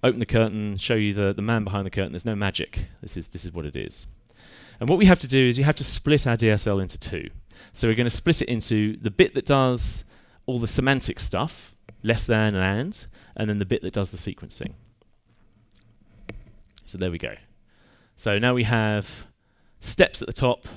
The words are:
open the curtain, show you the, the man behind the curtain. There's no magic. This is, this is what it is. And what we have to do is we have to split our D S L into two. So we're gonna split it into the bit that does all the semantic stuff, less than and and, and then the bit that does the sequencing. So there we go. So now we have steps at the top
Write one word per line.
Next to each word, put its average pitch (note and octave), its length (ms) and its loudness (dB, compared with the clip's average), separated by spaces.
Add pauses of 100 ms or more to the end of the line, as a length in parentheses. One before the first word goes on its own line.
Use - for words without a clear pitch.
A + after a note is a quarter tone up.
open B2 180 2
the A2 60 -2
curtain, G#2+ 500 0
show A#2 180 -2
you G#2 200 0
the, G2+ 180 2
the G2+ 100 -4
man A2 220 0
behind G2 220 -4
the F2+ 40 -6
curtain. F#2+ 220 -4
There's F2+ 140 -8
no A2 100 -2
magic. - 520 -4 (120)
This - 160 -10
is, E2+ 120 -10
this F2 180 -6
is E2 60 -12
what E2+ 120 -8
it C#2+ 100 -10
is. G1+ 320 -10 (720)
And A#2 80 -2
what F3+ 100 4
we G#3 80 8
have F#3 140 8
to C3+ 80 -6
do C3 100 4 (100)
is A#2+ 100 2
we C3+ 60 2
have D3 120 2
to C3 80 -2
split - 420 2
our A#2 100 2
D A2+ 140 4
S G#2+ 160 2
L G2+ 140 2
into F#2 180 -8
two. - 320 -8 (420)
So - 140 0
we're A2 80 4
gonna A#2+ 160 2
split - 320 2
it - 60 -4
into G#2+ 480 0
the A2 140 -4
bit - 240 4
that C3+ 100 -2
does C3 600 2 (420)
all B2 120 -4
the A#2 80 -2
semantic C3 540 0
stuff, - 560 -4 (260)
less A2+ 240 2
than G#2+ 300 2
and F#2+ 240 0
and, F3 260 -8 (300)
and G#2+ 140 -2
then G#2 80 -2
the G2+ 60 0
bit - 180 -2
that F#2+ 100 -6
does G2 180 -2
the F2 60 -8
sequencing. - 580 -8 (2000)
So - 140 -14
there F2+ 140 -2
we E2+ 60 -8
go. - 180 -8 (800)
So G#2 240 0
now B2 140 2
we B2 100 2
have G#2+ 640 -2 (500)
steps - 420 2
at - 60 -8
the - 60 -8
top - 340 -2 (100)